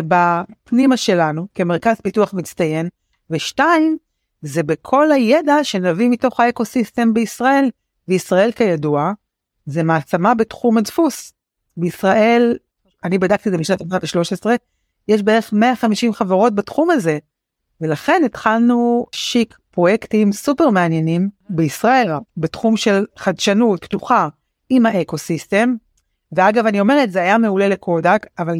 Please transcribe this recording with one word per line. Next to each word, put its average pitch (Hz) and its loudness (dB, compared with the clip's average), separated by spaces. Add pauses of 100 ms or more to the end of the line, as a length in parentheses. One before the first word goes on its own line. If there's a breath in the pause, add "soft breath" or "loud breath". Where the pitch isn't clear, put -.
בפנימה 180 0
שלנו, 165 0
כמרכז 170 0
פיתוח 202 -2
מצטיין, 165 -4 (400)
ושתיים, 311 0 (440)
זה 151 -4
בכל 262 0
הידע 285 2
שנביא 185 0
מתוך 247 -2
האקוסיסטם 233 0
בישראל, 254 0 (380)
וישראל 185 2
כידוע, 156 0 (540)
זה 156 -4
מעצמה 170 0
בתחום 226 -2
הדפוס. - -2 (440)
בישראל, 220 2 (460)
אני 180 -2
בדקתי 190 -2
את 190 -2
זה 175 0
משנת 180 -4
אלפיים 180 -4
ושלוש 170 -4
עשרה, 214 -2 (520)
יש 208 2
בערך 214 0
מאה 233 2
חמישים 220 -2
חברות 202 0
בתחום 285 -2
הזה, 165 0 (640)
ולכן 160 0
התחלנו 240 0
שיק - -4 (140)
פרויקטים 202 0
סופר 285 0
מעניינים 170 0 (200)
בישראל, 202 0 (260)
בתחום 220 -2
של 202 0 (100)
חדשנות 185 0
פתוחה 202 -2 (420)
עם 254 4
האקוסיסטם. 202 -2 (560)
ואגב, 214 2
אני 208 0
אומרת, 240 2
זה 185 -2
היה 185 2
מעולה 202 2
לקודק, 180 0 (140)
אבל 170 -4